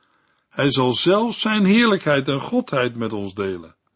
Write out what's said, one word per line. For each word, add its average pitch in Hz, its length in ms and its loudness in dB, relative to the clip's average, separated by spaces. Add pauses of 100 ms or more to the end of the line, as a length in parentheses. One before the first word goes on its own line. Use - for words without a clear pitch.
(480)
Hij 139 220 -2
zal 127 220 2
zelf 208 460 0
Zijn 214 260 0
heerlijkheid 190 640 2
en 139 120 -2
godheid 131 560 -2
met 113 160 -6
ons 101 220 -8
delen. 92 420 -8 (200)